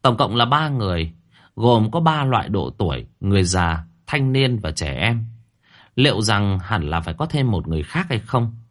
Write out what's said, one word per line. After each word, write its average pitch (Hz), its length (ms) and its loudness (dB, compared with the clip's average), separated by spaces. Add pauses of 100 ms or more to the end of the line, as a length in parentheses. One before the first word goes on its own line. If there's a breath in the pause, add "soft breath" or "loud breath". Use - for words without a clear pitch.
Tổng 123 160 4
cộng 120 180 0
là 120 100 4
ba 147 240 0
người, 90 440 -2 (420 soft breath)
gồm 113 360 4
có 170 80 -2
ba 156 240 2
loại 123 260 0
độ 90 280 -2
tuổi, 67 280 -2 (140)
người 98 240 2
già, 87 420 0 (220)
thanh 135 260 0
niên 127 260 2
và 80 120 -6
trẻ 73 220 -6
em. 113 320 -2 (680 soft breath)
Liệu 123 260 2
rằng 101 380 2
hẳn 87 300 -4
là 82 120 -2
phải 85 120 -8
có 151 120 -4
thêm 139 260 -2
một 80 160 -2
người 80 160 -2
khác 180 260 -4
hay 113 100 -2
không? 120 360 -2 (160)